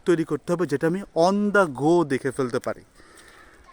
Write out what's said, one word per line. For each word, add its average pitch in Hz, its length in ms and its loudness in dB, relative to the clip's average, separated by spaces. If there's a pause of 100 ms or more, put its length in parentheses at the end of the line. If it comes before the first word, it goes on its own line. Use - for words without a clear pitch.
তৈরি 165 180 2
করতে 156 300 -6
হবে 170 120 -2
যেটা 139 220 -2
আমি 190 160 -4 (120)
on 196 360 2
the 185 240 2
go 160 300 2
দেখে 135 260 -4
ফেলতে 127 280 -4
পারি। - 220 -8 (920)